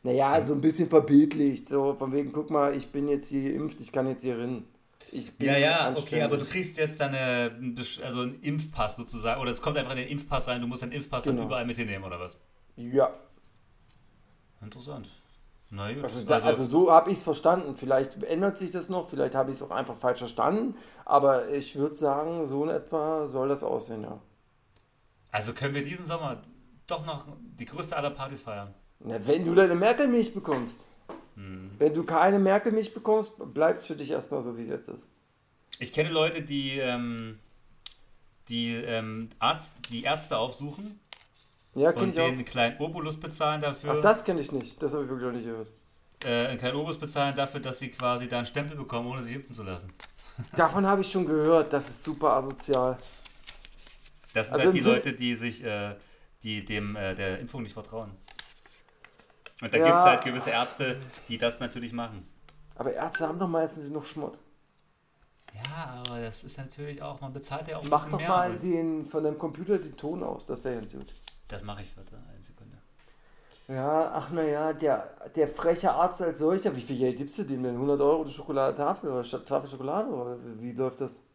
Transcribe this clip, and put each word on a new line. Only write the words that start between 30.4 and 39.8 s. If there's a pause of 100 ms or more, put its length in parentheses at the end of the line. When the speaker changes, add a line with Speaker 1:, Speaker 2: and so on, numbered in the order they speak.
Speaker 2:
Hm.
Speaker 1:
Wenn
du
keine
Merkel-Milch
bekommst, (220)
bleibt's
für
dich
erstmal
so,
wie
es
jetzt
ist. (760)
Speaker 2:
Ich
kenne
Leute,
die,
ähm, (1120)
die,
ähm,
Arzt, (140)